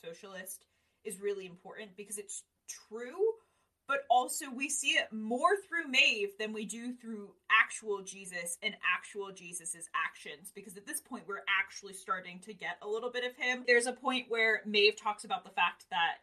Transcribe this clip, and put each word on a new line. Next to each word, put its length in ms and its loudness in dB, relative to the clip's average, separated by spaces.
socialist 640 -12
is 160 -8
really 260 -2
important 500 -14
because 220 -10
it's 240 -10
true, 680 0
but 120 2
also 420 4
we 160 -4
see 220 0
it 240 2
more 420 4
through 240 -2
Maeve 480 4
than 140 -2
we 120 -4
do 280 -8
through 360 -10
actual 520 4
Jesus 600 -10
and 140 -4
actual 360 -10
Jesus's 640 -12
actions, 580 -8
because 240 -16
at 80 -18
this 160 -10
point 260 -14
we're 200 -8
actually 460 -2
starting 480 -6
to 120 -14
get 280 -8
a 60 -10
little 220 -2
bit 160 -2
of 100 -4
him. 320 0
There's 200 6
a 60 0
point 360 -2
where 360 4
Maeve 300 6
talks 280 -4
about 200 -4
the 80 -18
fact 380 0
that, 340 0